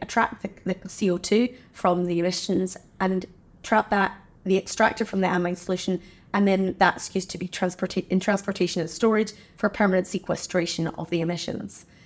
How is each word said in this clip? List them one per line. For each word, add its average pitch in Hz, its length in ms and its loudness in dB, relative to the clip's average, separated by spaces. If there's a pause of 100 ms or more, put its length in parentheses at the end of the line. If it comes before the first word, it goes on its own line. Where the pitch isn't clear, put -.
attract - 400 -2
the, 190 320 -6
the - 160 -12
C 196 200 0
O 175 60 2
two 214 320 2 (240)
from 180 320 2
the 175 140 0
emissions 185 580 0 (220)
and 190 260 0 (380)
trap 214 260 2
that, 196 300 0 (260)
the 190 140 4
extractor 220 480 0
from 196 160 -2
the 185 60 4
amine 175 280 0
solution, 185 460 -2 (300)
and 202 140 4
then 190 320 2
that's - 340 2
used 185 160 -4
to - 100 -10
be 180 100 -6
transported - 600 -2
in 185 120 2
transportation 190 600 0
and 165 80 -2
storage 220 440 2 (240)
for - 120 0
permanent 185 380 2
sequestration 175 800 -2
of 160 240 -6
the 170 100 0
emissions. - 680 -6 (200)